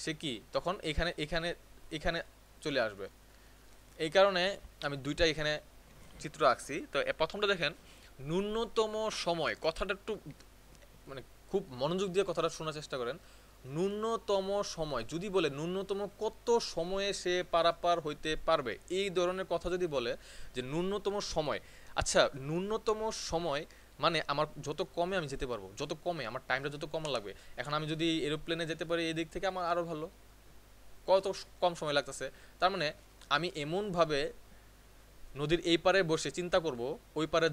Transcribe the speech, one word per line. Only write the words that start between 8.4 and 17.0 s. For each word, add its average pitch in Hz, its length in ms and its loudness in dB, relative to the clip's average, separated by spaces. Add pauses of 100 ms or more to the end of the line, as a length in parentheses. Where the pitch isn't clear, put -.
সময়, 160 280 2 (120)
কথাটা 190 320 0
একটু 220 160 -4 (960)
মানে 135 120 -12 (300)
খুব 190 100 4 (200)
মনোযোগ 185 320 2
দিয়ে 190 160 4
কথাটা 165 280 2
শোনার 156 220 -4
চেষ্টা 147 220 -8
করেন। 127 160 -4 (580)
ন্যূনতম 202 720 0 (280)
সময় 147 280 -2 (100)
যদি 175 220 -4
বলে, 170 120 4 (100)
ন্যূনতম 185 420 -4 (220)
কত 214 260 -4 (260)
সময়ে 196 360 0 (120)